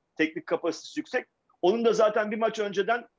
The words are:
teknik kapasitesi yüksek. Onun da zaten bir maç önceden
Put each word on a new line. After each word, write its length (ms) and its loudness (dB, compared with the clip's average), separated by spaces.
teknik 300 -2
kapasitesi 540 -4
yüksek. 260 -6
Onun 240 4
da 80 6
zaten 380 2
bir 60 -4
maç 220 -2
önceden 480 -2